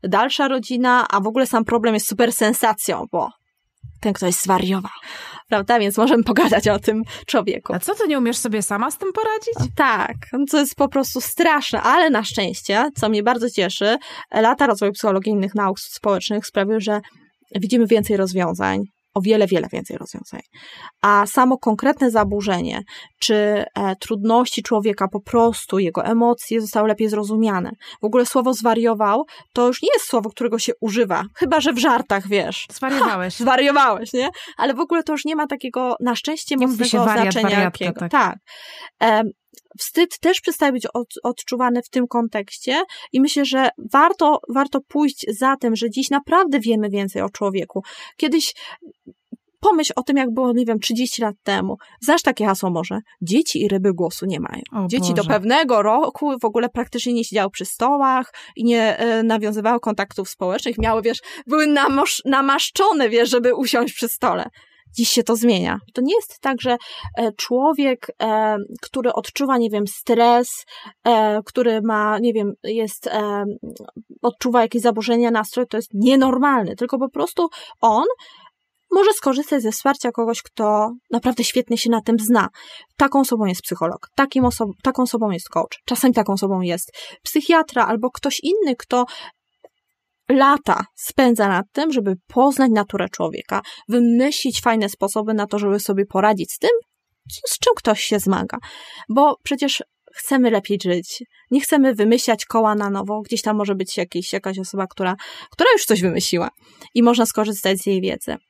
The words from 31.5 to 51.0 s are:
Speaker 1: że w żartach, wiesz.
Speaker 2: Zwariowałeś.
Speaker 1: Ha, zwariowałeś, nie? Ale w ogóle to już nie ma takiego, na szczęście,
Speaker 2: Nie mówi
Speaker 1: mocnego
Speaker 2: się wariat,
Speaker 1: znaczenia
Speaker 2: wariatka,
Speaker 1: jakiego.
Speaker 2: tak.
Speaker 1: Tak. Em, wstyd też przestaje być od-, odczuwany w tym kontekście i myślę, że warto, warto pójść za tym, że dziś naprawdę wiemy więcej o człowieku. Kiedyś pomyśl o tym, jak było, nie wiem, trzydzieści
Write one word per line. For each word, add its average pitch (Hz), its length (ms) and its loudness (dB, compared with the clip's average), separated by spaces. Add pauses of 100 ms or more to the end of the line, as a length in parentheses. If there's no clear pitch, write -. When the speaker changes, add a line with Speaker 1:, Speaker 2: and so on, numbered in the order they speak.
Speaker 1:
że 202 120 0
w 240 60 -2
żartach, 226 500 0
wiesz. 190 440 -2
Speaker 2:
Zwariowałeś. 233 680 -2
Speaker 1:
Ha, 240 60 -4
zwariowałeś, 262 680 2
nie? 254 160 -2 (280)
Ale 262 180 0
w 247 60 -6
ogóle 330 220 0
to 311 100 -4
już 294 120 -6
nie 311 120 -4
ma 302 100 -2
takiego, 254 540 -4
na 240 140 0
szczęście, 294 420 -6
Speaker 2:
Nie 254 100 2
mówi 240 120 0
Speaker 1:
mocnego 233 260 2
Speaker 2:
się 220 60 4
wariat, 214 220 2
Speaker 1:
znaczenia 202 240 2
Speaker 2:
wariatka, 190 280 0
Speaker 1:
jakiego. 175 160 -4
Speaker 2:
tak. 175 100 -6
Speaker 1:
Tak. 226 260 2 (640)
Em, 220 260 4 (520)
wstyd - 400 0
też 359 220 0
przestaje 294 320 0
być 247 220 -4
od-, 240 280 -6
odczuwany 247 600 -2
w - 60 -18
tym 247 180 0
kontekście 233 760 -4 (300)
i 262 80 2
myślę, 285 240 2
że 262 240 2 (240)
warto, 302 480 4 (140)
warto 277 340 0
pójść 294 380 -2 (120)
za 269 180 2
tym, 233 200 0
że 233 140 -4
dziś 262 200 -4
naprawdę 285 500 2
wiemy 214 280 0
więcej 196 340 -4
o 196 80 -4
człowieku. 196 520 -4 (340)
Kiedyś 311 380 0 (1080)
pomyśl 330 340 2
o 247 60 -2
tym, 277 140 0
jak 254 180 2
było, 247 180 0
nie 240 120 2
wiem, 220 140 0
trzydzieści 233 440 -2